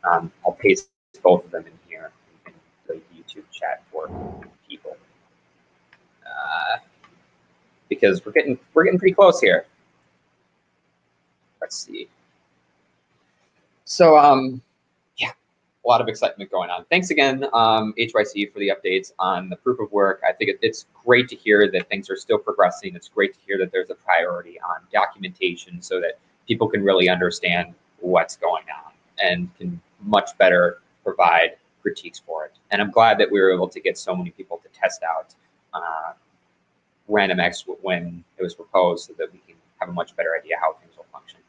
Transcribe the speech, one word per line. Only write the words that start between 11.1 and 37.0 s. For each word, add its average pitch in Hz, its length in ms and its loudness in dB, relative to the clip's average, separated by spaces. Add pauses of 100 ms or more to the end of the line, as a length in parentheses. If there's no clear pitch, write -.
Let's - 160 -12
see. - 320 -16 (1800)
So, 165 320 6
um, 131 460 6 (560)
yeah, - 120 -6 (540)
a 120 40 -2
lot 117 120 6
of 117 80 -2
excitement 101 420 -4
going 90 200 -4
on. 90 200 -8
Thanks 185 200 0
again, 139 420 0
um, 110 440 2
H 113 180 -4
Y 107 100 4
C, 104 220 -6
for - 120 -16
the 101 120 -2
updates 95 480 -2
on 92 300 -4
the 92 80 -12
proof 127 240 -4
of 104 120 -8
work. 98 340 0
I 92 60 0
think 98 180 -4
it, - 120 -6
it's - 240 -4 (180)
great 123 240 4
to - 80 -16
hear 104 340 4
that 92 180 -4
things 98 220 -8
are 95 60 -6
still 104 220 -2
progressing. 95 580 -2
It's - 120 -20
great 98 260 -2
to - 120 -20
hear 98 120 -4
that 92 120 -2
there's 92 200 -4
a - 40 -8
priority 87 680 -4
on 87 200 -10 (120)
documentation 92 920 -6
so 92 180 -6
that 85 180 -6 (300)
people 113 200 -2
can 101 140 -2
really 92 260 4
understand 87 680 -2 (260)
what's 87 360 0
going 85 280 -4 (200)
on 78 80 -20 (300)
and 90 340 -2
can 87 240 -10 (220)
much 101 360 0
better 87 420 4 (240)
provide 85 520 2 (260)
critiques - 360 -8
for 80 280 -10
it. - 60 -20 (180)
And 101 100 -2
I'm 104 100 -2
glad 113 280 6
that 104 120 4
we 101 100 2
were 95 120 6
able 90 160 0
to - 100 -14
get - 200 -4
so 90 180 -6
many 90 140 -8
people 87 340 -14
to - 40 -20 (120)
test - 220 -2
out, 82 320 -8 (400)
uh, 82 380 -10 (960)